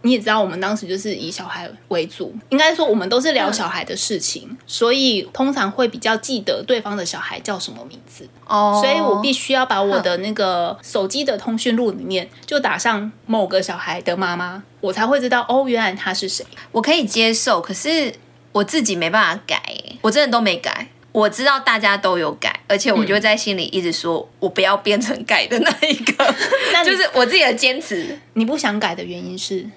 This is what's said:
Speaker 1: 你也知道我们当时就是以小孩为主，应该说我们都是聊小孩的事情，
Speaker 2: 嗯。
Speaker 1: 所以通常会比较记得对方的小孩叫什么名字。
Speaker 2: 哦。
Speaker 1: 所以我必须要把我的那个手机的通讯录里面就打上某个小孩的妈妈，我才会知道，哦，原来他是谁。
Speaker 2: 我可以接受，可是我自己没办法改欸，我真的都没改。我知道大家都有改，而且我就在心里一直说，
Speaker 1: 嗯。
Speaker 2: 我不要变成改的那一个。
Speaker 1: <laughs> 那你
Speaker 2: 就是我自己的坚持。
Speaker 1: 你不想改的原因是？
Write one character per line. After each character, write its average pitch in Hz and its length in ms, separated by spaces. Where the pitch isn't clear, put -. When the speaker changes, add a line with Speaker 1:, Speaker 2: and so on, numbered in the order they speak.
Speaker 1:
你 240 120
也 254 60
知 202 80
道 214 140
我 202 60
们 170 120
当 190 160
时 214 140
就 185 80
是 202 180
以 160 160
小 185 140
孩 175 260
为 170 180
主， - 280
应 269 80
该 311 180
说 320 120
我 220 80
们 190 160
都 247 100
是 302 120
聊 214 200
小 190 160
孩 175 160
的 - 100
事 180 240
情， - 320
Speaker 2:
嗯。 233 60
Speaker 1:
所 - 240
以 254 300
通 269 180
常 226 180
会 254 160
比 240 120
较 226 180
记 226 240
得 160 260
对 240 140
方 208 160
的 190 80
小 170 140
孩 170 220
叫 196 180
什 - 120
么 113 160
名 - 200
字。 - 200
Speaker 2:
哦。 208 360
Speaker 1:
所 269 80
以 285 80
我 294 220
必 285 100
须 262 220
要 262 140
把 202 160
我 196 180
的 180 160
那 196 160
个 185 500
手 196 240
机 269 160
的 262 140
通 226 220
讯 226 180
录 233 140
里 123 120
面 185 240
就 294 120
打 190 200
上 214 340
某 220 200
个 190 160
小 185 140
孩 175 240
的 175 160
妈 180 180
妈， 180 280
我 196 100
才 208 160
会 277 140
知 247 80
道， 240 180
哦， 262 220
原 233 140
来 190 100
他 185 220
是 190 120
谁。 - 200
Speaker 2:
我 226 80
可 285 140
以 330 100
接 226 300
受， 220 260
可 - 140
是 294 380
我 202 120
自 294 180
己 220 120
没 165 160
办 185 240
法 208 120
改 147 100
欸， - 340
我 220 100
真 285 140
的 254 60
都 233 100
没 196 160
改。 - 320
我 214 180
知 220 160
道 269 160
大 247 180
家 202 180
都 190 220
有 156 160
改， - 340
而 151 80
且 180 160
我 214 120
就 196 160
在 214 160
心 208 200
里 185 100
一 190 140
直 170 120
说， 165 260
Speaker 1:
嗯。 - 100
Speaker 2:
我 196 80
不 185 120
要 190 160
变 202 240
成 247 240
改 - 220
的 240 140
那 339 100
一 294 60
个。 254 400
Speaker 1:
<laughs> 523 260
那 349 100
你 339 80
Speaker 2:
就 381 60
是 370 180
我 247 100
自 247 120
己 349 60
的 277 120
坚 262 260
持。 208 380
Speaker 1:
你 226 100
不 277 140
想 208 200
改 196 160
的 180 80
原 175 220
因 180 140
是？ 190 260